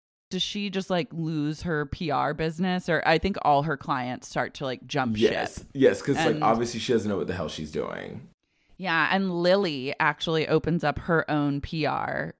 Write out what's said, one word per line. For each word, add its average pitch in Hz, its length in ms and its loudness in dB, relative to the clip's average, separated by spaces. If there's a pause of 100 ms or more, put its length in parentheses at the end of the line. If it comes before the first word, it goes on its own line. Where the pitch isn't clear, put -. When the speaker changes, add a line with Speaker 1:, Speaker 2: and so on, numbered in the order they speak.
(300)
Speaker 1:
does 185 120 -2
she 208 280 -4
just, 190 200 -4
like, 175 240 0
lose 156 480 -2
her 151 240 -2
P 151 260 -6
R 135 220 0
business? 170 560 -2
Or 160 180 2
I 165 120 6
think 196 240 -2
all 143 200 4
her 151 140 -2
clients 127 500 -6
start - 280 -6
to, 147 100 -8
like, 131 220 -6
jump 127 300 -2
Speaker 2:
Yes. 101 420 2
Speaker 1:
ship. - 140 -18
Speaker 2:
Yes, 131 280 6
'cause, 139 140 0
like, 160 200 2
Speaker 1:
And - 80 -4
Speaker 2:
obviously 113 360 2
she 120 140 0
doesn't 107 140 2
know 98 100 0
what 80 100 -2
the 90 60 -2
hell 85 140 -4
she's 76 240 -8
doing. 50 560 -6 (500)
Speaker 1:
Yeah, 165 340 2
and 185 300 2
Lily 170 580 2
actually 156 480 0
opens 156 360 2
up 147 160 0
her 165 320 2
own 143 300 2
P 151 240 -4
R 139 540 -2